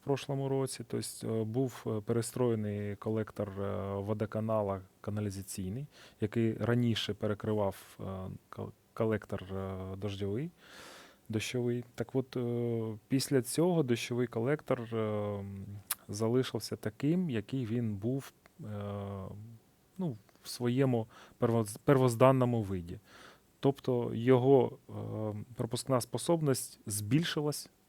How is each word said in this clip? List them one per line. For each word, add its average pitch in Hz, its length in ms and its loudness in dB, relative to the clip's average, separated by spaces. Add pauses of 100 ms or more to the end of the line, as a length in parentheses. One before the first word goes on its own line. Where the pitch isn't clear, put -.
прошлому 139 460 -2
році. 135 380 -2
Тобто, 113 540 -4
е, - 20 -2
був, 117 440 -2
е, 110 180 -2
перестроєний 110 880 0
колектор, 104 680 -2
е, 98 340 -2
водоканала 104 880 0 (200)
каналізаційний, 104 880 -6 (340)
який 113 320 2
раніше 117 600 2
перекривав, 104 600 0 (240)
е, - 40 -10 (460)
кол-, 107 220 -10 (220)
колектор, 107 500 -2
е, 95 340 -6 (200)
дождьовий, 101 540 -4 (800)
дощовий. 120 540 -2 (120)
Так - 200 -6
от, 131 220 -2
е, 120 600 0 (100)
після 135 340 2
цього 165 420 2
дощовий 120 440 0
колектор, 127 540 0
е, 107 640 -2 (640)
залишився 113 680 0
таким, 160 540 -2
який 120 360 -4
він 113 300 -2
був, 123 360 -4 (280)
е, 165 40 -14 (1300)
ну, 160 200 -4 (260)
в - 60 -14
своєму 123 580 2 (320)
первоз-, 117 440 2
первозданному 127 800 6
виді. 92 380 -6 (600)
Тобто 123 540 2
його, 123 640 6 (120)
е, 107 40 -12 (600)
пропускна 123 460 0
способність 147 840 0
збільшилась 143 840 0 (200)